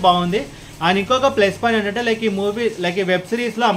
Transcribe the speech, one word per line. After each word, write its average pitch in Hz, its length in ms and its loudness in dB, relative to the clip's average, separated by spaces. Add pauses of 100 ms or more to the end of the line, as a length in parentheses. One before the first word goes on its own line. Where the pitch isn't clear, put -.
బాగుంది. 180 340 4 (460)
And 185 160 4
ఇంకొక 254 360 2
plus 196 240 2
point 226 180 2
ఏంటంటే, 208 280 -2
like, 226 200 0
ఈ 202 120 0
movie, 208 260 -2 (200)
like, 175 180 -2
ఈ - 80 -4
వెబ్ 180 200 -2
సిరీస్‌లో 233 380 0
ఆ 185 60 0